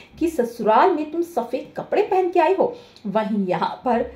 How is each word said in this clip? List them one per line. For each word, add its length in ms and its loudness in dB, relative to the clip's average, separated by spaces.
कि 80 0
ससुराल 680 2
में 180 -4
तुम 120 -4
सफेद 440 -4
कपड़े 260 -2
पहन 260 0
के 100 2
आई 160 4
हो। 180 0
वहीं 400 -2
यहाँ 220 -2
पर 200 0